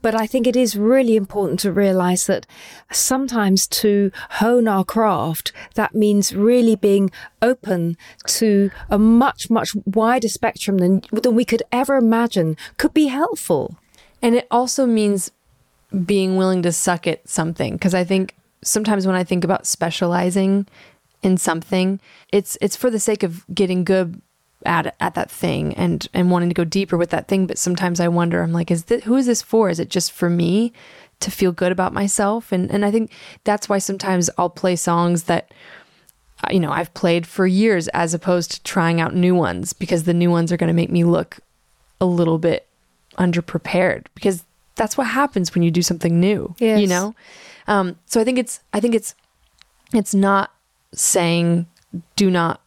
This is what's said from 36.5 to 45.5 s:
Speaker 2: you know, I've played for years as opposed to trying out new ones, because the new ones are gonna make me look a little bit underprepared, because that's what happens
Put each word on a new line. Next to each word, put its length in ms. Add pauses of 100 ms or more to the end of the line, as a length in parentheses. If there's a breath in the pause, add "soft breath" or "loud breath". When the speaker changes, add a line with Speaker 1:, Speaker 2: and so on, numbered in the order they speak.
Speaker 2:
you 80
know, 100
I've 240
played 320
for 200
years 420
as 260
opposed 380
to 100
trying 380
out 140
new 200
ones, 380
because 320
the 100
new 160
ones 220
are 60
gonna 160
make 160
me 120
look 360 (600)
a 60
little 320
bit 280 (520)
underprepared, 840 (100)
because 300 (320)
that's 220
what 100
happens 460